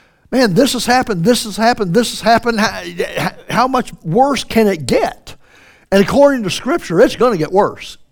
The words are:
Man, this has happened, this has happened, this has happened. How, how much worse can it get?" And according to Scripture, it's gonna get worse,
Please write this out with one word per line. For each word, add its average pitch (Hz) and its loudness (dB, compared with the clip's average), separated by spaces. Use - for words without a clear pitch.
Man, 226 2
this 247 4
has 247 -6
happened, 240 0
this 233 2
has 208 -12
happened, 220 0
this 233 2
has - -10
happened. 226 0
How, 180 -4
how 240 0
much 254 -4
worse 240 0
can 220 0
it 160 -2
get?" - -4
And 196 4
according 269 4
to 185 -4
Scripture, 240 -2
it's - 4
gonna 233 0
get 151 -4
worse, 185 -2